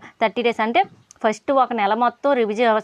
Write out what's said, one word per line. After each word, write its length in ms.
థర్టీ 220
డేస్, 180
అంటే 240
ఫస్ట్ 280
ఒక 280
నెల 140
మొత్తం 380
రివిజన్ 520